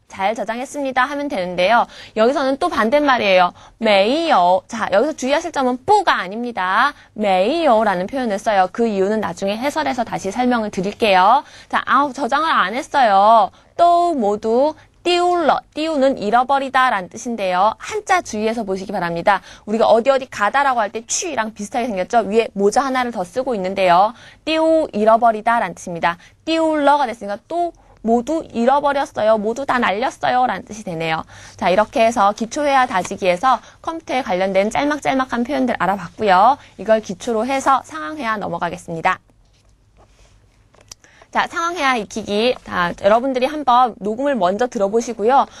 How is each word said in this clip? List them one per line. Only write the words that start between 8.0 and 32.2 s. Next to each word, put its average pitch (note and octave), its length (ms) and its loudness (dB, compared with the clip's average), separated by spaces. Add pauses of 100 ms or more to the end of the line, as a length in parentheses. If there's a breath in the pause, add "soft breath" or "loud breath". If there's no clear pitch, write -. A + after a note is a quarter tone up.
표현을 A#3+ 320 -4
써요. G3 320 2
그 A#3 160 -2
이유는 G#3 340 0
나중에 G3 360 -6
해설에서 C4+ 480 -4
다시 F3+ 260 -8
설명을 A#3+ 400 -2
드릴게요. G3+ 720 2 (260 loud breath)
자, - 160 -2
아우, C4+ 280 0
저장을 C#4 360 -2
안 G#3+ 260 0
했어요. A3 760 4 (260 soft breath)
또 F4 380 4
모두 A3+ 600 0 (300 soft breath)
띠울러, F4 540 2 (120)
띠우는 D4 460 -2
잃어버리다 B3+ 720 0
라는 G3 180 -4
뜻인데요. G#3 720 -2
한자 G4+ 440 -2
주의해서 A3 420 -4
보시기 F#3+ 260 -6
바랍니다. F3+ 500 0 (240 loud breath)
우리가 G#3+ 220 0
어디 A#3 240 4
어디 C4+ 180 0
가다라고 B3 520 0
할 G#3 100 -2
때 A3+ 160 -12
취랑 A3+ 480 -6
비슷하게 A#3 320 -6
생겼죠? G3+ 400 0
위에 A3 280 0
모자 G3+ 300 2
하나를 B3+ 280 -4
더 G#3+ 100 -6
쓰고 B3+ 320 -6
있는데요. F#3+ 600 2 (300 loud breath)
띠우, D#4+ 480 2
잃어버리다 A3+ 680 2
라는 F3+ 160 -6
뜻입니다. F3 420 -4 (260 soft breath)
띠울러가 D4+ 640 0
됐으니까 G#3 400 -8
또 E4+ 260 -4 (300 soft breath)
모두 A#3+ 500 -2
잃어버렸어요. C4 840 0
모두 A#3 260 -6
다 C4 140 -2
날렸어요. B3 640 -2
라는 G3+ 200 -4
뜻이 G#3+ 180 -16
되네요. D#3+ 400 -6 (340 loud breath)
자, F#3+ 140 0
이렇게 G#3+ 340 2
해서 G#3+ 280 2